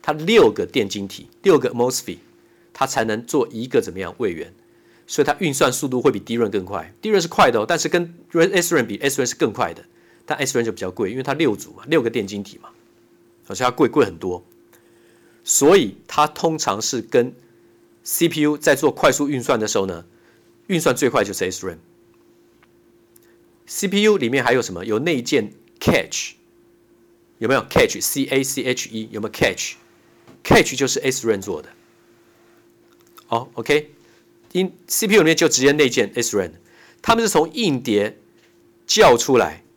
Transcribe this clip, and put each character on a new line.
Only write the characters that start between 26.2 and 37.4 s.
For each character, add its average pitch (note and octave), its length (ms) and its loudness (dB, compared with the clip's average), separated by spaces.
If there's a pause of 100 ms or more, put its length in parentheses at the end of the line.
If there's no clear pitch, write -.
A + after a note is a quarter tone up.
有 A2 100 -4
没 B2 60 2
有 B2 80 2
cache？C - 680 -2
A C3+ 140 0
C C3 220 -6
H B2+ 260 -4
E， A2 180 -8
有 G#2+ 120 -10
没 G#2+ 80 -6
有 - 20 -10
cache？Cache - 1400 -4
就 C3 100 0
是 C3 140 -2
S C3 260 -2
ram G#2+ 160 0
做 F#2 200 -8
的。 - 80 -20 (1600)
好， A#2 260 -4
OK， D3 400 -2 (580)
因 F#3 220 -2 (140)
-，C - 200 -2
P G3 80 2
U G3+ 60 8
里 D#3 40 4
面 D#3+ 120 4
就 E3 100 4
直 C3 140 2
接 C#3 100 6
内 D3 180 4
建 B2+ 240 0
S A2+ 240 -2
ram， F2+ 140 -2 (500)
他 A#3 140 2
们 A#3 80 0
是 G#3+ 60 0
从 A#3+ 240 2